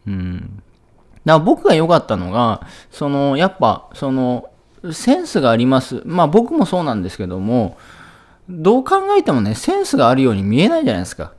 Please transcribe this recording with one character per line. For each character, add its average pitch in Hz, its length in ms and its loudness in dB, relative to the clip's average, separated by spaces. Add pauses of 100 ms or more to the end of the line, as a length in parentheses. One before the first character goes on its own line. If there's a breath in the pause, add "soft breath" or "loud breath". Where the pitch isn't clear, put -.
う - 20 -10
ん。 92 540 -8 (600)
だ 156 80 4
か 160 60 6
ら - 0 -
僕 247 280 0
が 349 80 6
良 160 100 2
か 165 120 4
っ - 80 0
た 107 100 -2
の 90 160 -6
が、 120 340 0 (260 loud breath)
そ 143 180 -6
の、 139 260 0
や 170 120 2
っ 190 100 -4
ぱ、 107 360 0
そ 139 160 -8
の、 127 400 -2 (440)
セ 247 220 2
ン 359 120 -6
ス 196 140 -2
が 127 80 4
あ 113 80 4
り 120 80 2
ま 131 160 4
す。 - 240 -10
ま 175 180 0
あ、 151 40 2
僕 226 260 2
も 294 120 2
そ 180 140 -2
う 170 60 -2
な 127 100 -2
ん 98 80 -4
で 90 60 -6
す - 80 -16
け 98 100 -6
ど 92 120 -8
も、 107 380 -2 (720 loud breath)
ど 185 320 2
う 262 60 -6
考 381 160 0 (160)
え 392 60 2
て 170 100 0
も 127 80 0
ね、 104 120 -2
セ 349 220 -4
ン 403 100 -2
ス - 120 -2
が 127 100 4
あ 127 80 4
る 135 60 0
よ 127 100 4
う 104 40 0
に 98 80 -2
見 110 180 2
え 208 80 4
な 339 80 0
い 311 80 -2
じ 135 60 0
ゃ - 20 -2
な 90 60 -4
い - 20 -6
で 92 60 -8
す - 100 -14
か。 78 200 -12